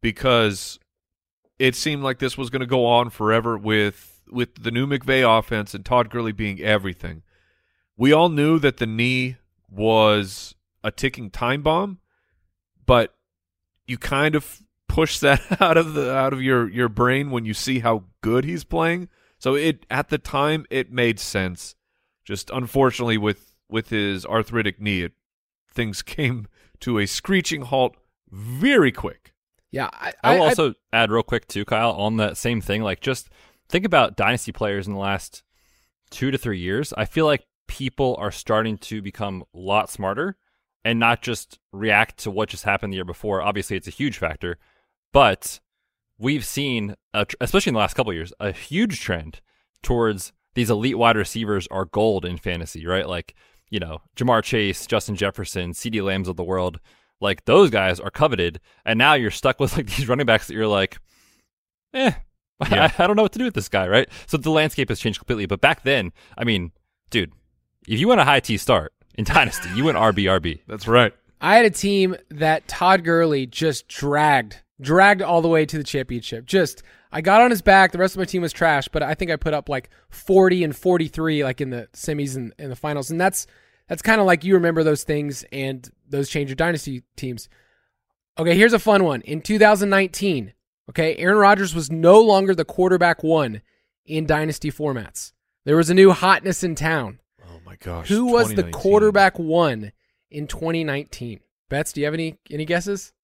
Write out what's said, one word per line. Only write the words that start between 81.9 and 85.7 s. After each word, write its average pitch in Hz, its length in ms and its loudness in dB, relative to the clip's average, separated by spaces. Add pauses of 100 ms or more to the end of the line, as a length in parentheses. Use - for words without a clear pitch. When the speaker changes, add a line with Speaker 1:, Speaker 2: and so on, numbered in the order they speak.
Speaker 2:
semis 143 420 -6
and 123 240 -10
in 143 120 -14
the 123 60 -12
finals. 147 340 -6
And 165 100 -4
that's, 190 260 0 (420)
that's 175 140 -8
kinda 220 220 4
like 180 200 2
you 190 100 4
remember 170 300 2
those 151 180 2
things, 147 480 -6
and 135 400 -8 (180)